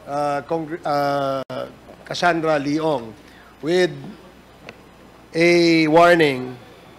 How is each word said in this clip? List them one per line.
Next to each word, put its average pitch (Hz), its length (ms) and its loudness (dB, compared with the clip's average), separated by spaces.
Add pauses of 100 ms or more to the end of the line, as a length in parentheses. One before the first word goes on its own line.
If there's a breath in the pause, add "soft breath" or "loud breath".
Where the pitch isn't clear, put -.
uh, 143 400 -4
Congre-, 165 380 -8
uh, 143 580 -2 (600)
Cassandra 160 580 0
Leong 143 480 -4 (520 loud breath)
with 175 280 0 (1400)
a 170 540 4
warning 151 680 4 (420)